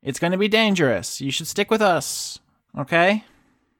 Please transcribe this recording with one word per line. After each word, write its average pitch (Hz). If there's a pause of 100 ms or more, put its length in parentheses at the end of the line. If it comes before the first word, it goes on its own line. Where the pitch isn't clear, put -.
It's 135
gonna 180
be 208
dangerous. 185
You 135
should 156
stick -
with 220
us, - (360)
okay?" 175 (560)